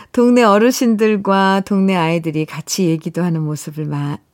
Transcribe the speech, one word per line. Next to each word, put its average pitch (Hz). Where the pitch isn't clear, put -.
동네 247
어르신들과 208
동네 190
아이들이 165
같이 -
얘기도 165
하는 165
모습을 151
마-, 147